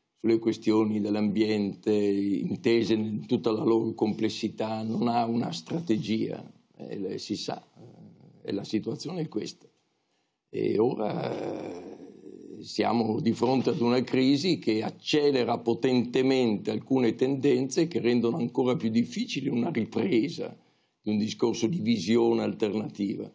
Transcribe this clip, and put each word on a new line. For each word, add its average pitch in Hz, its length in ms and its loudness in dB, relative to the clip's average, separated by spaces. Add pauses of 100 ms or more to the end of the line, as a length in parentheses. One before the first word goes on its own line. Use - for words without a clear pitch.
(200)
sulle 113 200 2
questioni 107 600 2
dell'ambiente, 107 960 0
intese 101 1000 2
in 107 320 -2
tutta 120 260 0
la 110 120 0
loro 113 300 2
complessità, 110 880 -2
non 113 240 -2
ha 120 180 2
una 117 280 -2
strategia, - 880 -2 (320)
eh, - 240 -10
le, 98 200 -6
si 98 180 -6
sa, - 260 -8 (140)
eh, - 720 -18
e - 20 -6
la 101 140 -4
situazione 151 560 -4
è 156 80 -4
questa. - 360 -8 (840)
E - 280 -2
ora, 107 540 -2
eh, - 640 -10 (640)
siamo 110 600 -2
di 113 140 2
fronte 123 360 2
ad 110 120 0
una 120 200 4
crisi 139 560 2
che 107 240 0
accelera 123 800 2
potentemente 123 1120 2
alcune 120 420 0
tendenze 135 720 2
che 139 120 -4
rendono 117 380 2
ancora 120 380 0
più 117 140 -2
difficile 120 600 -2
una 120 180 0
ripresa - 880 -2 (420)
di 107 120 -4
un 107 80 0
discorso 110 480 0
di 85 120 -2
visione 113 600 2
alternativa, 104 920 -4